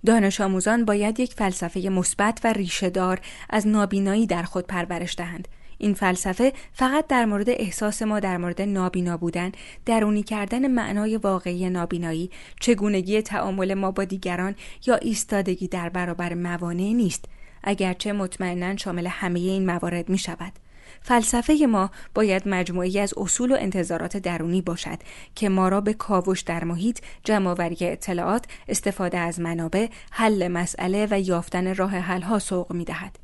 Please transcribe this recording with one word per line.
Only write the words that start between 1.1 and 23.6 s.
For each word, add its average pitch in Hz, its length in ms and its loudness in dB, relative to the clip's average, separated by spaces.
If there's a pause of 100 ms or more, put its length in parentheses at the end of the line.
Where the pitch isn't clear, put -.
یک 247 140 0
فلسفه 185 540 -2
مثبت 196 560 2
و 226 80 4
ریشه‌دار 185 680 0 (300)
از 214 160 2
نابینایی 202 600 4
در 175 160 0
خود 175 240 -4
پرورش 175 500 -4
دهند. 175 320 -8 (300)
این 208 160 2
فلسفه 190 580 2 (200)
فقط 277 340 2
در 254 180 4
مورد 208 260 2
احساس 214 520 -2
ما 214 180 0
در 190 160 0
مورد 175 260 -2
نابینا 180 540 0
بودن، 175 360 -2 (340)
درونی 214 360 4
کردن 214 440 -2
معنای 220 500 0
واقعی 180 540 0
نابینایی، 170 600 -2 (300)
چگونگی 208 600 2
تعامل 196 520 -2
ما 196 160 0
با 196 140 -2
دیگران 185 500 -2 (320)
یا 247 100 6
ایستادگی 196 720 0
در 175 200 -4
برابر 175 460 -4
موانع 175 580 -2
نیست، 226 320 2 (380)
اگرچه 202 500 -2
مطمئناً 185 640 -2
شامل 175 300 -4
همه 180 340 -2
این 190 260 0
موارد 175 420 -2
می‌شود. 185 440 -2 (500)
فلسفه 247 640 4
ما 196 240 4 (240)
باید 196 340 2
مجموعه‌ای 180 520 0
از 202 160 0
اصول 247 360 2
و 269 80 4